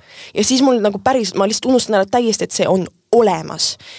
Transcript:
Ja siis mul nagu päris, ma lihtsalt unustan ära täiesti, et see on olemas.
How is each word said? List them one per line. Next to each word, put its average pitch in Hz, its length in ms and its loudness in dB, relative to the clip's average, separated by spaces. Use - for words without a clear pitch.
Ja 214 100 0
siis 254 180 2
mul 254 200 4
nagu 202 220 -2
päris, 247 320 0
ma 196 120 0
lihtsalt 220 220 -2
unustan 220 300 2
ära 196 60 2
täiesti, 226 380 0
et 180 80 -6
see - 160 0
on 185 200 0
olemas. 170 640 0